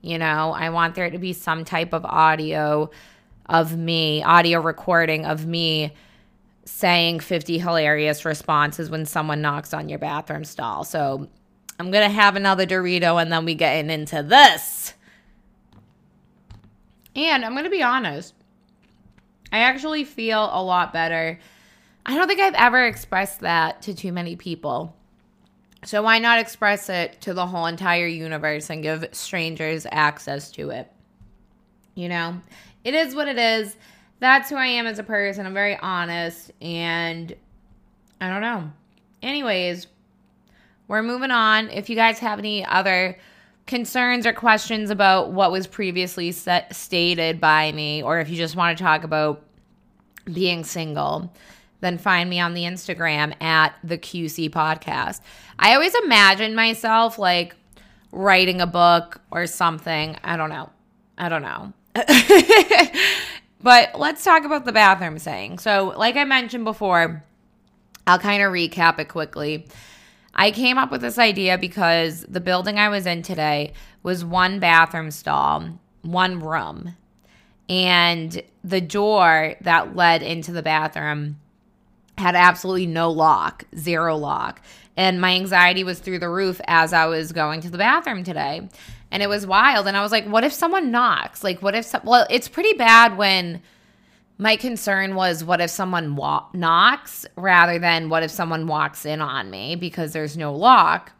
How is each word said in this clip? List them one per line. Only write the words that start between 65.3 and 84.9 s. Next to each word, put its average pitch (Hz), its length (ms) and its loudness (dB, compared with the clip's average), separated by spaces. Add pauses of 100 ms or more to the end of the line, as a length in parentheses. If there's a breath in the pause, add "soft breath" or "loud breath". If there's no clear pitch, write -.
So, 196 360 0
like 233 200 0
I 285 80 0
mentioned 247 400 -2
before, 175 600 0 (840)
I'll 180 100 6
kinda 202 280 2
recap 170 520 0
it 156 100 -6
quickly. 156 600 -6 (640 loud breath)
I 208 160 4
came 254 280 0
up 262 120 0
with 262 120 -6
this 240 160 -6
idea 190 400 2
because 170 640 0
the - 180 -8
building 185 380 -2
I 208 100 4
was 202 180 -2
in 170 160 -4
today 151 500 -2 (300 soft breath)
was 175 220 -4
one 185 360 0
bathroom 165 500 4
stall, 151 680 -2 (240)
one 180 380 -2
room. 156 560 -8 (720 soft breath)
And 175 760 0 (220)
the 185 160 -2
door 175 800 2
that 170 340 0
led 170 280 4
into 165 300 -8
the 170 100 -8
bathroom 151 760 -4 (800)
had 180 180 2
absolutely 180 520 4
no 165 240 0
lock, 156 540 2 (120)
zero 165 400 -2
lock. 147 460 -6 (340 loud breath)